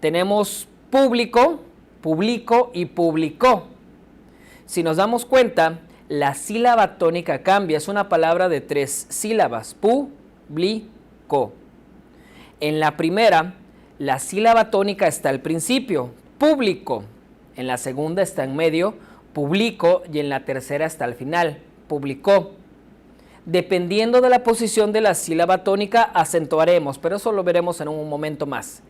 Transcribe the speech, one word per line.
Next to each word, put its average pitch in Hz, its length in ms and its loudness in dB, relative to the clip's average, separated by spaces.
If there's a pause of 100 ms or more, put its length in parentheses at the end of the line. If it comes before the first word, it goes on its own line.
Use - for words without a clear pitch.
Tenemos 196 680 -2 (220)
público, 254 720 2 (400)
publico 226 720 0
y 175 120 -4
publicó. 165 800 0 (1000)
Si - 180 -4
nos 160 140 0
damos 233 280 0
cuenta, 170 540 2 (300)
la 143 240 0
sílaba 226 640 0
tónica 165 460 -2
cambia. 190 340 2
Es 147 100 -4
una 202 220 -2
palabra 170 400 2
de 147 120 0
tres - 480 -4
sílabas, 160 680 -2
pu-bli-co. 196 1800 -4 (1040)
En 151 200 -2
la 151 180 0
primera, 180 580 2 (420)
la 139 220 -2
sílaba 220 520 2
tónica 196 360 0
está 151 220 -2
al 135 120 -2
principio, 160 680 -2 (260)
público. 220 680 0 (520)
En 127 120 -8
la 127 100 -4
segunda 151 440 -4
está 175 220 -2
en 135 120 -6
medio, 165 400 0 (380)
publico, 180 760 0
y 147 80 -4
en 147 100 -4
la 135 160 -6
tercera 143 400 -4
está 151 200 -8
al 120 100 -6
final, 151 440 -4 (280)
publicó. 147 640 0 (920)
Dependiendo 185 760 0
de 254 80 4
la 247 140 4
posición 220 480 0
de 220 100 0
la 202 120 4
sílaba 170 500 0
tónica, 202 400 2
acentuaremos, 160 960 0
pero 170 200 -4
eso 220 140 -4
lo 196 120 -2
veremos 175 380 0
en 151 60 -6
un 151 220 -6
momento 151 360 -6
más. 131 440 -10